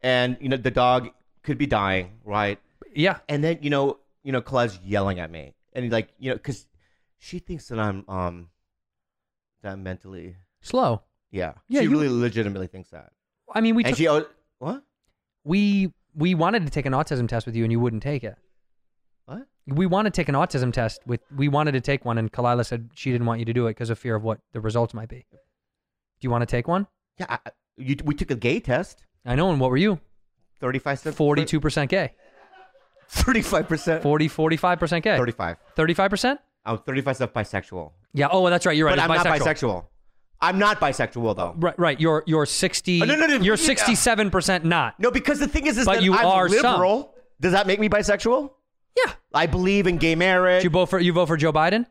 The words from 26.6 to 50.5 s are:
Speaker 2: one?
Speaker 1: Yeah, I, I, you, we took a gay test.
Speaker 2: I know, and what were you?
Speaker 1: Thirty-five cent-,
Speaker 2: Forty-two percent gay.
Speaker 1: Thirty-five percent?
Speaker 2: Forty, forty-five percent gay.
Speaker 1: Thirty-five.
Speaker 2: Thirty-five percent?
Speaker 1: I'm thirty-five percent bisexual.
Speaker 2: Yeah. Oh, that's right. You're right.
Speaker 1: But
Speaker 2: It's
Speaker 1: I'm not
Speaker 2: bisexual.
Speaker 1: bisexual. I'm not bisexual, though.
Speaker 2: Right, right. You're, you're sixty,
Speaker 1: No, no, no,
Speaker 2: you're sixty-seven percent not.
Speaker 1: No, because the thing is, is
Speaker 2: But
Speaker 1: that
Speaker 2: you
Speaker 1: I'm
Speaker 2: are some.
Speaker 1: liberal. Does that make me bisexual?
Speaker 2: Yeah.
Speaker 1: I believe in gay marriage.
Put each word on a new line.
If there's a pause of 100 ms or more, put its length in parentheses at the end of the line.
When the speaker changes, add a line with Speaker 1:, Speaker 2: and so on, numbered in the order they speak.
Speaker 2:
one? (300)
Speaker 1:
Yeah,
I,
I, (260)
you,
we
took
a
gay
test. (200)
Speaker 2:
I
know,
and
what
were
you? (600)
Speaker 1:
Thirty-five
cent-,
Speaker 2:
Forty-two
percent
gay. (920)
Speaker 1:
Thirty-five
percent?
Speaker 2:
Forty,
forty-five
percent
gay.
Speaker 1:
Thirty-five. (180)
Speaker 2:
Thirty-five
percent? (260)
Speaker 1:
I'm
thirty-five
percent
bisexual. (220)
Speaker 2:
Yeah.
Oh,
that's
right.
You're
right.
Speaker 1:
But
Speaker 2:
It's
Speaker 1:
I'm
not
Speaker 2:
bisexual.
Speaker 1:
bisexual. (560)
I'm
not
bisexual,
though.
Speaker 2:
Right,
right.
You're,
you're
sixty,
Speaker 1:
No,
no,
no,
Speaker 2:
you're
sixty-seven
percent
not.
Speaker 1:
No,
because
the
thing
is,
is
Speaker 2:
But
Speaker 1:
that
Speaker 2:
you
Speaker 1:
I'm
Speaker 2:
are
some. (120)
Speaker 1:
liberal. (280)
Does
that
make
me
bisexual? (540)
Speaker 2:
Yeah. (200)
Speaker 1:
I
believe
in
gay
marriage.